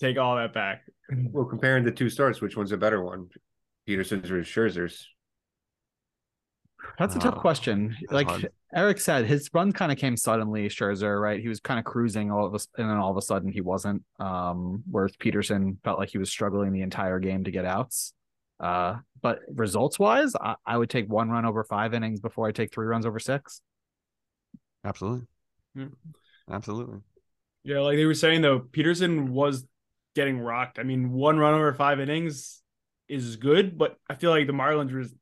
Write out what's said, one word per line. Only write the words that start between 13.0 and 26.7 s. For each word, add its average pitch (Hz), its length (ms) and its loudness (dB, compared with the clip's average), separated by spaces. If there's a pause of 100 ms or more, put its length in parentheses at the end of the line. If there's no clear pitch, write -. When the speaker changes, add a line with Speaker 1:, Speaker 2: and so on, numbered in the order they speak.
Speaker 3:
of 92 60 -2
a 98 60 -2
sudden 95 300 -2
he 95 80 -4
wasn't. 95 420 -2 (160)
Um, 90 720 -4
whereas 98 260 0
Peterson 101 680 0
felt 110 140 -2
like 101 100 -4
he 104 100 -6
was 95 120 -2
struggling 101 420 0
the 95 100 -2
entire 92 380 -2
game 95 240 -2
to 95 60 -4
get 92 140 -4
outs. 95 480 -4 (480)
Uh, 90 380 -2 (220)
but 117 280 0
results-wise, 147 920 2
I, - 240 -4
I 117 120 -2
would 117 140 0
take 110 180 -2
one 113 220 0
run 117 140 0
over 110 200 0
five 107 300 -2
innings 110 260 -2
before 110 260 -4
I 107 60 0
take 110 200 -4
three 110 140 -4
runs 113 200 0
over 110 120 -4
six. - 420 -6 (1200)
Speaker 4:
Absolutely. 113 420 -6 (480)
Speaker 1:
Yeah. 135 120 -10 (640)
Speaker 4:
Absolutely. 107 500 -8 (640)